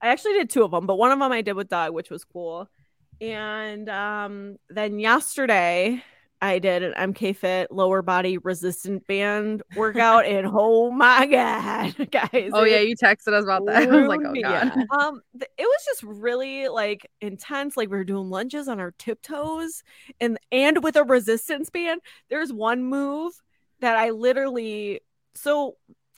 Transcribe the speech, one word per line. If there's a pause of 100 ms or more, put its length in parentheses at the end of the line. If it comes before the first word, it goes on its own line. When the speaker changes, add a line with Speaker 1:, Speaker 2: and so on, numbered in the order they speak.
Speaker 1:
I
actually
did
two
of
'em,
but
one
of
'em
I
did
with
Doug,
which
was
cool. (500)
And,
um, (120)
then
yesterday (360)
I
did
an
M
K
Fit
lower
body
resistant
band (120)
workout,
Speaker 2:
<laughs>
Speaker 1:
and
oh
my
God,
<laughs>
guys,
Speaker 2:
Oh,
Speaker 1:
it
Speaker 2:
yeah,
you
texted
us
about
that.
<laughs>
I
was
like,
Speaker 1:
ruined
Speaker 2:
"Oh,
Speaker 1:
me.
Speaker 2:
God."
Speaker 1:
Yeah.
Um, (120)
th-,
it
was
just
really,
like, (100)
intense.
Like,
we
were
doing
lunges
on
our
tiptoes (400)
and, (140)
and
with
a
resistance
band. (280)
There's
one
move (460)
that
I
literally, (320)
so (400)